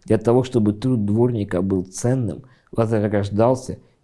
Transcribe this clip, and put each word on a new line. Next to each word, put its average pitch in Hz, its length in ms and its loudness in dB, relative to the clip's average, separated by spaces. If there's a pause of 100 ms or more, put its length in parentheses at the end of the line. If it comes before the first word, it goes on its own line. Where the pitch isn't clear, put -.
для 110 120 2
того, 120 280 2
чтобы 107 280 2
труд 113 320 -2
дворника 104 560 0
был 95 220 0
ценным, 113 640 -4 (260)
вознаграждался 107 1080 0 (240)